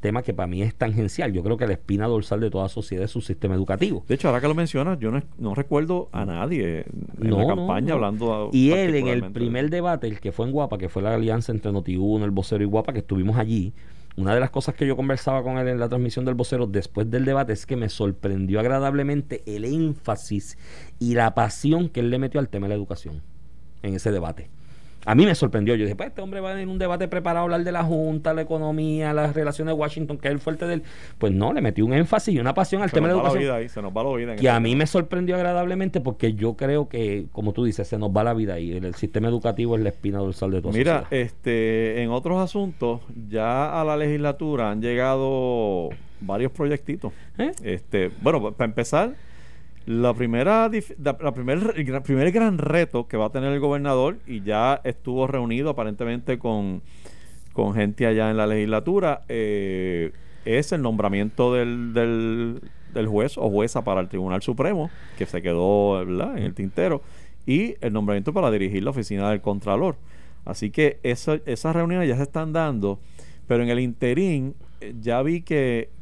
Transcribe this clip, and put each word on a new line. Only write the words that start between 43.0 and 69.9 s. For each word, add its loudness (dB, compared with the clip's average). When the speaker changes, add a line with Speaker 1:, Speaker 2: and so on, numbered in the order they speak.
Speaker 2:
ya 0
a 2
la 0
legislatura 0
han -2
llegado 2
varios -2
proyectitos. -4
Speaker 1:
¿Eh? -2
Speaker 2:
Este, -2
bueno, 4
pa-, -2
para 0
empezar, 0
la 4
primera 2
dif-, -2
la, 0
la -2
primer, 0
el -2
gran, -2
primer 4
gran 4
reto 2
que -4
va 4
a 0
tener -2
el 0
gobernador, 2
y -8
ya 2
estuvo -2
reunido 0
aparentemente -4
con, -2
con 2
gente 2
allá 4
en 2
la 4
legislatura, 2
eh, 0
es 2
el 0
nombramiento 2
del, 0
del, 0
del 0
juez 2
o 2
jueza 2
para 2
el -2
Tribunal -2
Supremo, 0
que -2
se -4
quedó, 4
¿verdad?, -2
en -2
el -2
tintero, -2
y 0
el -2
nombramiento 0
para 4
dirigir 0
la 0
oficina -2
del 0
Contralor. 0